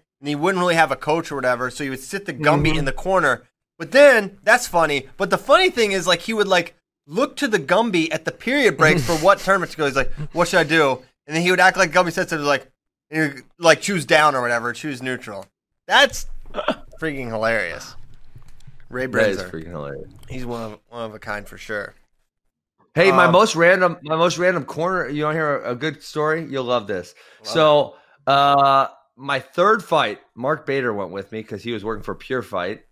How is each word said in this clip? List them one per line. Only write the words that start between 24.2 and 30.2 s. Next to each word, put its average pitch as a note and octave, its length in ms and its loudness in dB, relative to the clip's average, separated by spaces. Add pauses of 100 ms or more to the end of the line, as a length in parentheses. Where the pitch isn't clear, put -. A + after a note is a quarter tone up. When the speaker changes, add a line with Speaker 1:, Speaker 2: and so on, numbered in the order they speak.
Speaker 2:
random F3 260 0
corner. F3 440 -4
You D3 160 -4
wanna D3+ 120 -2
hear D3+ 260 -2
a, A#2+ 100 -6
a - 40 -6
good C#3+ 260 -6
story? D#3 460 -4
You'll C3 160 -6
love A#2+ 220 -2
this. F#2+ 280 -8 (260)
Speaker 1:
Love - 80 -18
Speaker 2:
So, D3+ 480 2 (300)
uh, C#3 640 4 (280)
my C3+ 240 -6
third G3 440 0
fight, B2+ 360 -2 (140)